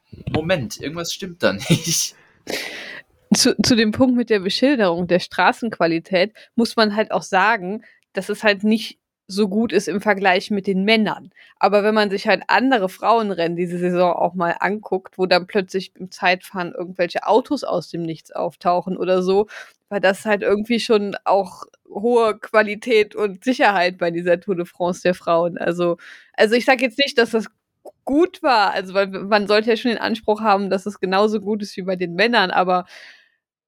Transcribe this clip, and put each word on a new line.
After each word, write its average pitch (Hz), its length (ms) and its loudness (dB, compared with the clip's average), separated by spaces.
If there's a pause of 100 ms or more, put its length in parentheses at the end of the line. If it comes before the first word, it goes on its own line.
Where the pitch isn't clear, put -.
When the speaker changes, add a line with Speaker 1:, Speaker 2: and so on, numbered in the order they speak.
(320)
Speaker 1:
„Moment, 156 480 -4
irgendwas 165 320 -8
stimmt 180 300 -12
da 101 100 4
<laughs> 101 160 -8
nicht.“ - 460 0 (1200)
Speaker 2:
Zu, - 260 2
zu 247 140 4
dem 220 160 2
Punkt 254 260 2
mit 240 140 0
der 214 80 2
Beschilderung, 190 680 0
der 180 100 4
Straßenqualität, 170 1120 0 (220)
muss 233 220 -2
man 208 180 2
halt 214 160 -2
auch 185 120 -2
sagen, 196 600 0 (300)
dass 190 160 -6
es 208 140 -6
halt 202 220 2
nicht 220 340 0 (300)
so 196 200 0
gut 220 240 -2
ist - 140 0
im 196 140 -4
Vergleich 202 500 2
mit 202 160 -2
den 190 160 0
Männern. 208 480 0 (300)
Aber 202 240 4
wenn 214 100 2
man 208 160 2
sich 196 160 -4
halt 185 220 2
andere 220 400 2
Frauenrennen 190 680 0
diese 175 220 -4
Saison 180 360 2
auch 175 200 -2
mal 170 240 -2
anguckt, 190 580 -4
wo 185 100 0
dann 180 200 2
plötzlich 185 480 -4
im 185 160 -16
Zeitfahren 180 680 -4
irgendwelche 175 520 -4
Autos 254 340 2
aus - 260 -4
dem 170 140 -6
Nichts 160 300 -10
auftauchen 180 640 -2
oder 185 260 0
so, 190 240 2 (440)
war 202 100 -4
das 190 240 0
halt 208 180 0
irgendwie 214 380 0
schon 202 340 0 (100)
auch 185 380 -2 (260)
hohe 226 480 2
Qualität 214 800 0
und 196 300 -6
Sicherheit 202 520 2
bei 175 140 -2
dieser 175 300 0
Tour 190 160 -6
de 175 80 -4
France 175 380 -6
der 180 120 2
Frauen. 170 420 0
Also, 175 400 -2 (360)
also 220 240 2
ich 226 80 0
sag 262 180 4
jetzt 254 160 -4
nicht, 277 180 -2
dass 226 140 2
das 220 160 -2 (580)
gut 311 380 0
war, 226 300 2
also 190 200 -6
weil 196 140 2
man 196 400 -2
sollte 214 240 2
ja 220 60 2
schon 233 160 -2
den - 80 -4
Anspruch 214 400 -2
haben, 202 280 2
dass 190 160 -2
es 202 140 -10
genauso 202 400 0
gut 202 240 -6
ist - 140 -14
wie 196 60 -10
bei 185 120 -4
den 180 200 -6
Männern, 208 360 2
aber 180 360 0 (800)